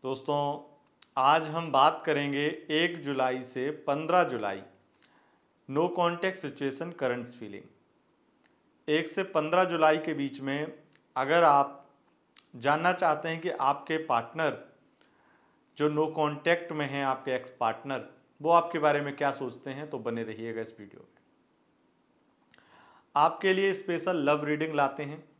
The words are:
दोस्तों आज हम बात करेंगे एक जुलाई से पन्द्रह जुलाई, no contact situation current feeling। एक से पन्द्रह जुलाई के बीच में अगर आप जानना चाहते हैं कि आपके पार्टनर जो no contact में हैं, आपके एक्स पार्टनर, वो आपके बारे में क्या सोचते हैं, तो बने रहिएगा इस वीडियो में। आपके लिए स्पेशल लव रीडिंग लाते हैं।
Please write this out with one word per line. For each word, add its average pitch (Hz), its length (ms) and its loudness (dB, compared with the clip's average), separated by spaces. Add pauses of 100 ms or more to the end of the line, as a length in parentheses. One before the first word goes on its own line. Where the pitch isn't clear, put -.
दोस्तों 135 340 -2 (760)
आज 143 260 6
हम 156 300 -4
बात 143 340 4
करेंगे 143 400 0 (240)
एक 165 320 0
जुलाई 131 400 -2
से 131 280 -6 (160)
पन्द्रह 160 380 2
जुलाई, 104 380 -4 (1040)
no 143 220 0
contact 175 500 -2
situation 151 540 -6
current 123 400 -4
feeling। 101 340 -16 (1200)
एक 160 200 2
से - 140 -4
पन्द्रह 175 420 2
जुलाई 160 340 4
के 156 160 -4
बीच 139 260 -6
में 143 380 -6 (380)
अगर 147 280 4
आप 143 420 6 (720)
जानना 151 360 2
चाहते 165 360 0
हैं 165 120 -6
कि 170 100 -4
आपके 143 560 0
पार्टनर 131 560 -2 (1160)
जो 151 120 4
no 151 260 2
contact 160 560 0
में 151 180 -2
हैं, 139 140 -4
आपके 135 260 -2
एक्स 127 300 -4
पार्टनर, 117 480 -4 (340)
वो 156 80 0
आपके 170 280 4
बारे 147 220 2
में 143 160 -8
क्या 143 160 0
सोचते 127 380 -10
हैं, 147 200 -10
तो 143 80 -8
बने 117 240 -6
रहिएगा 113 400 -8
इस 110 160 -14
वीडियो 101 220 -20
में। - 200 -20 (2000)
आपके 165 360 2
लिए 190 220 2
स्पेशल 170 560 -2
लव 151 140 2
रीडिंग 151 300 -2
लाते 143 280 0
हैं। 147 380 -12